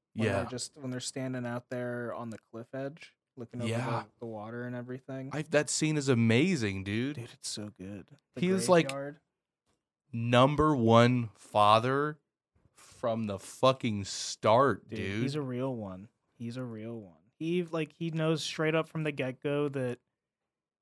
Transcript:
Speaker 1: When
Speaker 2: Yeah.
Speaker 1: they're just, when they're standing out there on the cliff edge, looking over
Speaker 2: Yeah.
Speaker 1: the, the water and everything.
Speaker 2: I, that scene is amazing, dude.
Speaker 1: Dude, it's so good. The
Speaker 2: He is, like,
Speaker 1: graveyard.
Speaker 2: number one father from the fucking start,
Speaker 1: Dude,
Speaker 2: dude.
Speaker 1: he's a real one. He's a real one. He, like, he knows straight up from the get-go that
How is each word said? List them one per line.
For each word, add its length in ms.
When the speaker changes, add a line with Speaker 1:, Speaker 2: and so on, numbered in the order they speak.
Speaker 1:
When 120
Speaker 2:
Yeah. 140
Speaker 1:
they're 100
just, 260
when 140
they're 80
standing 480
out 240
there 420
on 180
the 80
cliff 240
edge, 400
looking 260
over 80
Speaker 2:
Yeah. 320
Speaker 1:
the, 40
the 80
water 380
and 100
everything. 580
Speaker 2:
I, 180
that 200
scene 260
is 120
amazing, 760
dude. 320
Speaker 1:
Dude, 180
it's 160
so 300
good. 280
The 60
Speaker 2:
He 80
is, 200
like, 200
Speaker 1:
graveyard. 320
Speaker 2:
number 640
one 640
father 840
from 540
the 100
fucking 680
start, 840
Speaker 1:
Dude, 80
Speaker 2:
dude. 240
Speaker 1:
he's 140
a 60
real 340
one. 320
He's 180
a 80
real 340
one. 200
He, 240
like, 300
he 180
knows 320
straight 320
up 140
from 160
the 80
get-go 560
that 320